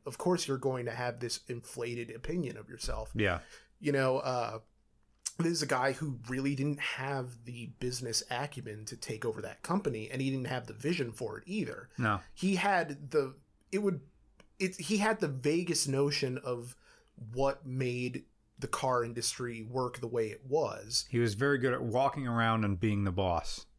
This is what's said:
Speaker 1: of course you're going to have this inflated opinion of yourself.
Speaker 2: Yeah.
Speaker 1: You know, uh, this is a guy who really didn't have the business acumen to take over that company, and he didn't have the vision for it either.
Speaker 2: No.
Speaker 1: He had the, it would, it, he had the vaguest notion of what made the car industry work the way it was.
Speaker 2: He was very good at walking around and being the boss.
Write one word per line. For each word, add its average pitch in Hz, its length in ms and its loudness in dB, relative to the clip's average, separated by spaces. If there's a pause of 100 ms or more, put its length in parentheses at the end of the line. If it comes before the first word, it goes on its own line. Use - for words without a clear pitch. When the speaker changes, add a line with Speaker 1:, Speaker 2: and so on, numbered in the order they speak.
Speaker 1:
of 131 120 -8
course 175 300 2
you're 135 100 0
going 127 280 0
to 117 60 -2
have 120 280 -2
this 120 280 -4
inflated 120 640 -6
opinion 131 460 -4
of 107 120 -14
yourself. 117 440 -6
Speaker 2:
Yeah. 98 260 4 (400)
Speaker 1:
You 147 120 0
know, 135 280 4
uh, 120 400 -2 (800)
this 170 140 2
is 156 120 0
a 135 40 0
guy 135 260 4
who 135 260 -4 (100)
really 135 260 0
didn't 143 240 0
have 131 680 -4
the 120 340 -10
business 123 500 -2
acumen 120 560 -6
to 117 100 -10
take 110 300 -6
over 107 160 0
that - 220 -10
company, 127 480 0
and 131 100 -4
he 135 80 2
didn't 131 180 -2
have 120 200 -4
the 107 60 -10
vision 127 380 -2
for 104 280 -6
it - 80 -14
either. 185 500 -4
Speaker 2:
No. 107 220 2 (140)
Speaker 1:
He 185 220 2
had 160 560 0
the, 135 240 2 (360)
it 190 80 2
would, 190 220 2 (580)
it, 185 200 0
he 190 180 0
had 214 220 2
the 160 80 2
vaguest 147 640 2
notion 135 480 2
of 123 380 -6 (580)
what 135 320 2
made 123 580 -2 (360)
the - 80 -4
car 127 360 4
industry 117 600 -4
work 123 360 -2
the 120 80 -2
way 113 200 2
it 107 200 -10
was. 113 600 0
Speaker 2:
He 120 100 0
was 113 140 4
very 139 240 4
good 127 160 4
at 131 80 0
walking 127 460 2
around 113 360 4
and 98 160 2
being 101 240 4
the 98 80 2
boss. 87 540 2 (140)